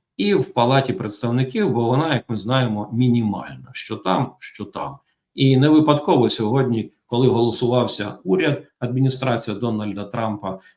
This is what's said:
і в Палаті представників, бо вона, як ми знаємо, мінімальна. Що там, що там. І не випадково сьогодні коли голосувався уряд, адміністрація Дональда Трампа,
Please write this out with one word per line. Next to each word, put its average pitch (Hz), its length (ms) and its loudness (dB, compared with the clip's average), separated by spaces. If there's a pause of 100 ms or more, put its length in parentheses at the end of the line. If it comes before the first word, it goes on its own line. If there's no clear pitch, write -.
(160)
і 202 180 2
в - 100 2
Палаті 127 480 2
представників, 131 800 -2
бо 117 140 0
вона, 147 300 2
як 113 160 -4
ми 110 60 -4
знаємо, 110 560 -2
мінімальна. 113 800 0
Що - 240 -10
там, - 420 -2
що - 260 -14
там. 139 320 -10 (380)
І 135 220 4
не 139 120 6
випадково 147 640 4
сьогодні 117 600 -2 (140)
коли 123 220 2
голосувався 117 960 0
уряд, 165 420 0 (120)
адміністрація 127 800 -2
Дональда 107 480 -4
Трампа, 104 540 -6 (180)